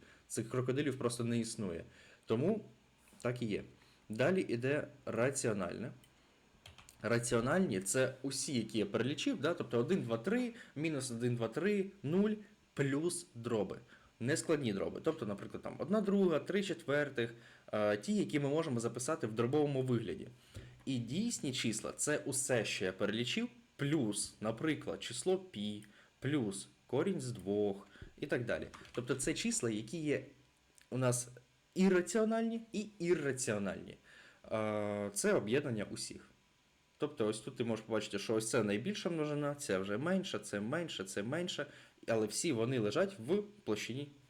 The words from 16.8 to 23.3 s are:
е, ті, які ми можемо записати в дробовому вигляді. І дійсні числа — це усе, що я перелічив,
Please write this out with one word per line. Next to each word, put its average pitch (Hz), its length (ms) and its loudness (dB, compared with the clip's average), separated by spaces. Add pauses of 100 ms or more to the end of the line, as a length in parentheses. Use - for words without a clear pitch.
е, 104 240 4
ті, 208 180 -2
які 151 260 2
ми 139 80 2
можемо 147 320 2
записати 123 460 -2
в 107 60 -2
дробовому 131 500 4
вигляді. 117 460 0 (560)
І 131 140 0
дійсні 147 540 -2
числа — - 440 -2
це - 220 0
усе, 127 460 2
що - 200 -2
я 92 80 2
перелічив, 120 560 0 (280)